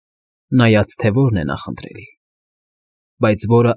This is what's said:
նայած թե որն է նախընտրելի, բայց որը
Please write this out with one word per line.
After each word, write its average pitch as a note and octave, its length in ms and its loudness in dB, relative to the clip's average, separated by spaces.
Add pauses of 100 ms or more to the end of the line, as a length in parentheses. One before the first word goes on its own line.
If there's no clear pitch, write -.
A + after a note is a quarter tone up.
(520)
նայած A2+ 420 2
թե - 180 -2
որն A#2+ 260 0
է D#2 80 -4
նախընտրելի, - 640 -12 (1120)
բայց G#2+ 260 0
որը A#2 300 4